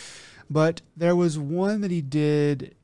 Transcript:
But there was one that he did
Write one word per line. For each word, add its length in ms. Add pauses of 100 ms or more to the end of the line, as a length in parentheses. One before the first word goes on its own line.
(480)
But 340 (140)
there 200
was 240
one 420
that 80
he 120
did 840